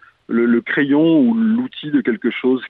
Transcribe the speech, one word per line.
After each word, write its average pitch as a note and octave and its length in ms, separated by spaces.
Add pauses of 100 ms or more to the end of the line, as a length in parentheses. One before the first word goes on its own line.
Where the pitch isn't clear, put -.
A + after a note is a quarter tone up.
(280)
le, A#2 180
le A#2+ 160
crayon D3+ 580
ou A#2 160
l'outil A#2 560
de C#3+ 100
quelque A2+ 300
chose B2+ 380